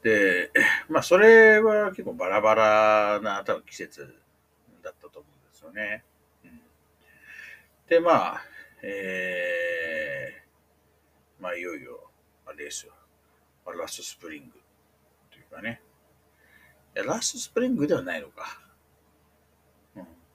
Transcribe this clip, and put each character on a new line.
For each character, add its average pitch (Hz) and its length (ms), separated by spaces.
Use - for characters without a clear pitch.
で、 98 460
ま 156 120
あ、 139 40
そ 180 140
れ 220 420
は 214 300
結 190 140
構 - 100
バ 90 140
ラ 101 120
バ 107 140
ラ 107 680
な、 101 220
多 101 120
分 - 80
季 - 120
節 - 400
だ - 80
っ - 100
た 76 80
と - 100
思 - 80
う - 200
ん - 40
で - 60
す - 40
よ 80 100
ね。 107 320
う - 40
ん。 - 140
で、 170 100
ま 135 360
あ、 - 60
え 87 1600
ー、 - 20
ま 92 80
あ、 87 60
い 87 80
よ 87 120
い 67 80
よ、 - 280
あ - 60
れ - 140
で - 40
す - 160
よ。 - 80
ま 87 60
あ、 87 40
ラ 85 120
ス - 100
ト - 60
ス - 140
プ 85 120
リ 76 120
ン 65 40
グ 60 60
と - 80
い - 20
う - 40
か 87 80
ね。 117 180
い - 40
や、 101 60
ラ 180 140
ス - 120
ト 240 80
ス - 100
プ 233 120
リ 254 80
ン 247 60
グ 147 120
で 170 80
は 123 80
な 87 120
い 80 60
の - 80
か。 - 320
う 98 60
ん。 87 60